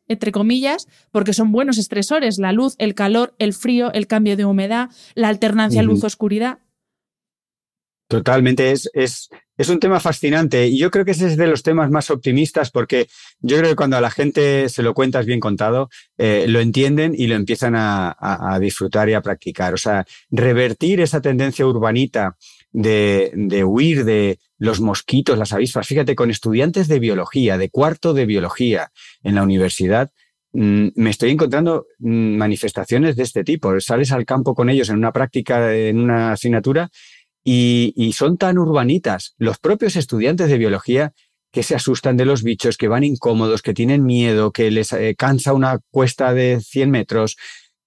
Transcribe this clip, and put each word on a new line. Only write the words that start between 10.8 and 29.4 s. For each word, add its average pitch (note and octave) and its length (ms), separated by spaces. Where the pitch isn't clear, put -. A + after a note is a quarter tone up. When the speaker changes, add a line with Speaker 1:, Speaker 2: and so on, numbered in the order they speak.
Speaker 2:
creo G3 120
que G3 60
ese F3+ 160
es D#3+ 100
de E3 120
los D3 160
temas D#3 260
más D3+ 180
optimistas C#3 600
porque B2 380
yo C3+ 180
creo D#3+ 120
que D3+ 40
cuando C3+ 220
a A#2+ 40
la A#2+ 120
gente C#3+ 560
se A#2+ 160
lo A#2 100
cuentas C3 320
bien A#2+ 140
contado, A2 480
eh, G#2 300
lo A#2 140
entienden C#3 580
y B2 80
lo A2+ 80
empiezan A2+ 400
a, G2+ 360
a, F#2+ 440
a F#2+ 60
disfrutar G2+ 480
y A2 60
a G#2 80
practicar. F#2 520
O - 20
sea, G2+ 300
revertir B2 680
esa D#3 200
tendencia C3+ 460
urbanita A2+ 680
de, G#2 640
de G2 300
huir C3+ 400
de G#2 340
los G#2+ 240
mosquitos, A2+ 560
las G#2+ 160
avispas. A2+ 360
Fíjate, C#3 260
con A#2+ 160
estudiantes C3 560
de D3+ 140
biología, G#2 580
de F#2+ 120
cuarto D#3+ 440
de C3+ 100
biología G2+ 680
en G2+ 100
la G2+ 80